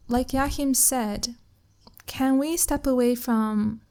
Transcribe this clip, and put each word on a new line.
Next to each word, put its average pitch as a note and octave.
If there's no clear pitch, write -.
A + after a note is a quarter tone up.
like B3+
Yahim C#4
said, A3
can C4+
we D#4
step C#4+
away B3
from A3